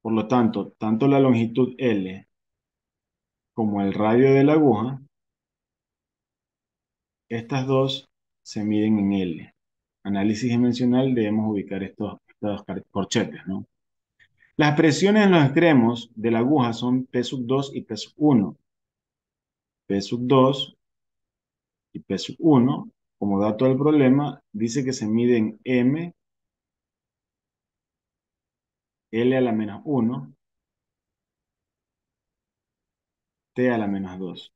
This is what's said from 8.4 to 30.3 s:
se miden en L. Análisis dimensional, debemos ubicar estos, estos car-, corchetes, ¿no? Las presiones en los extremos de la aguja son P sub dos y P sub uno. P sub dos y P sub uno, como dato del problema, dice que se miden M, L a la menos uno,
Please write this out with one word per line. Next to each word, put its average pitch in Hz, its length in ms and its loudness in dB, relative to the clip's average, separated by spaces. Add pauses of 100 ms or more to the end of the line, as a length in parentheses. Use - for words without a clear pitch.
se - 220 -8
miden 107 360 0
en 98 120 0
L. 90 420 -4 (500)
Análisis 104 460 -2
dimensional, 123 640 2
debemos 107 360 0
ubicar 98 320 -6
estos, 98 360 -10 (100)
estos 104 360 -8
car-, - 260 -12
corchetes, - 560 -4
¿no? 98 200 -10 (920)
Las 151 200 2
presiones 190 500 4
en 190 60 6
los 160 120 6
extremos 135 680 2
de 113 160 -4
la 113 100 0
aguja 123 320 0
son 123 340 -4
P 123 160 -4
sub 123 240 -8
dos 135 280 -4
y 127 80 -10
P 110 140 -12
sub - 200 -16
uno. 127 400 2 (1300)
P 98 140 -2
sub 120 260 -6
dos 135 500 2 (1160)
y - 80 -14
P 95 180 -6
sub - 200 -10
uno, 143 520 2 (280)
como 101 220 -2
dato 107 260 0
del 131 100 2
problema, 143 760 2
dice 117 320 -4
que 127 120 -4
se 110 120 -8
miden 113 580 0
M, 135 500 0 (3000)
L 120 240 2
a 131 40 0
la 123 120 0
menos 104 320 -6
uno, 135 480 -4 (3250)